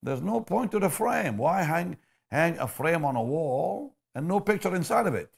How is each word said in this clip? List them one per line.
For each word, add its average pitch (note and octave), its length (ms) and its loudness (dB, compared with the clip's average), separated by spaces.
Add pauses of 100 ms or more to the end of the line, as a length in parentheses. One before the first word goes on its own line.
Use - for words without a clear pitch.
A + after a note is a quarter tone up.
there's C3 180 -4
no A3 200 -2
point A3+ 300 -2
to G#3+ 80 0
the F#3+ 100 2
frame. E3 480 0
Why E3+ 260 2
hang, E3 340 0 (320)
hang D#3+ 300 2
a C3 80 -2
frame D#3 380 0
on C3+ 100 0
a A#2 80 0
wall D#3+ 720 -2 (180)
and D3 140 -4
no G3 120 2
picture G3 360 0
inside A3+ 320 2
of C#3 80 2
it? F2 220 -6